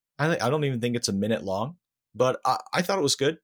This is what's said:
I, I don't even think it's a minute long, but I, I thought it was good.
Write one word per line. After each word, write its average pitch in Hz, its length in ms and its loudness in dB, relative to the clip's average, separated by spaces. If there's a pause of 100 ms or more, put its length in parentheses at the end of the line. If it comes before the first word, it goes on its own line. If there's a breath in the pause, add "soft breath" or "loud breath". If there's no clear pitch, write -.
(180)
I, 156 220 0
I 113 80 0
don't 147 160 0
even 131 160 -2
think 120 160 0
it's 120 120 -2
a 107 40 0
minute 104 320 0
long, 104 320 -4 (380)
but 127 320 2
I, 123 100 2 (160)
I 165 80 2
thought 190 180 0
it 175 40 0
was 139 140 2
good. 131 280 0